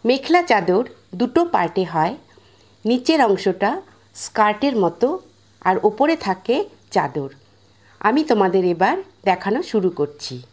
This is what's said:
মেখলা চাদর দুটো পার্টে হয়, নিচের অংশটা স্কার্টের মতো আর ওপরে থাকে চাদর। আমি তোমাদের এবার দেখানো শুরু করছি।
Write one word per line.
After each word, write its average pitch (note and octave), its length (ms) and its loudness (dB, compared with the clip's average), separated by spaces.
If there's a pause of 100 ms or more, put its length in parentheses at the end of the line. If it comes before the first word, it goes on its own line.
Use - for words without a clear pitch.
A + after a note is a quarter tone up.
মেখলা C4 360 2 (100)
চাদর G3 340 2 (360)
দুটো B3+ 200 2 (140)
পার্টে F#3 380 -2
হয়, E3 220 0 (720)
নিচের B3 440 2
অংশটা F#3+ 420 0 (540)
স্কার্টের G#3+ 580 0
মতো F3 260 0 (600)
আর F#3 80 2 (120)
ওপরে C#4+ 260 0 (120)
থাকে G3 300 -2 (380)
চাদর। C#3+ 360 -2 (760)
আমি C#4 220 2
তোমাদের F#3+ 340 2 (100)
এবার G3+ 220 2 (320)
দেখানো G3 320 0 (100)
শুরু F#3 280 0
করছি। C#3+ 360 -6 (180)